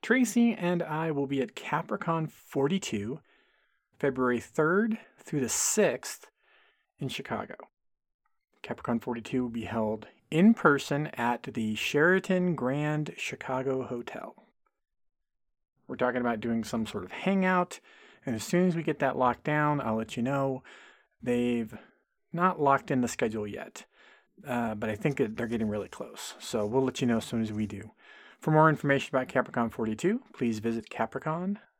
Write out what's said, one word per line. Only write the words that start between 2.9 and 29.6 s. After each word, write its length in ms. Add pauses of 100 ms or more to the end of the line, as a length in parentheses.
February 400
third 580 (220)
through 220
the 80
sixth 760 (720)
in 100
Chicago. 460 (1080)
Capricorn 360
forty-two 440
will 60
be 160
held 420 (240)
in 240
person 580
at 300 (100)
the 220
Sheraton 800
Grand 600
Chicago 680
Hotel. 500 (1500)
We're 100
talking 240
about 180
doing 240
some 240
sort 160
of 80
hangout, 680 (460)
and 80
as 100
soon 240
as 80
we 60
get 180
that 180
locked 260
down, 380
I'll 160
let 200
you 60
know. 400 (580)
They've 560 (560)
not 260
locked 300
in 120
the 60
schedule 380
yet, 400 (600)
uh, 260
but 160
I 60
think 220
that 200
they're 80
getting 240
really 200
close, 500
so 260
we'll 200
let 160
you 60
know 100
as 80
soon 180
as 100
we 140
do. 240 (480)
For 100
more 200
information 460
about 120
Capricorn 420